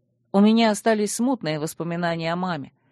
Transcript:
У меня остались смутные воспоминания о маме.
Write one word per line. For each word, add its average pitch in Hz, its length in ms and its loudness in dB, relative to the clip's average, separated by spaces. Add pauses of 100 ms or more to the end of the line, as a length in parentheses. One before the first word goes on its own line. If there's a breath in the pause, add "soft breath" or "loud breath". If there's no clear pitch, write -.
(320)
У 196 80 4
меня 220 300 6
остались 214 440 0
смутные 220 440 -2
воспоминания 165 760 -4
о 170 40 -4
маме. 175 360 -6 (200)